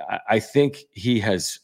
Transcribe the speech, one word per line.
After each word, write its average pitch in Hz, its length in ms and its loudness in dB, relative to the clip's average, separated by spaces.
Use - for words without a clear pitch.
I, 98 100 -4
I 110 120 4
think 143 520 0
he 113 280 0
has 98 440 -2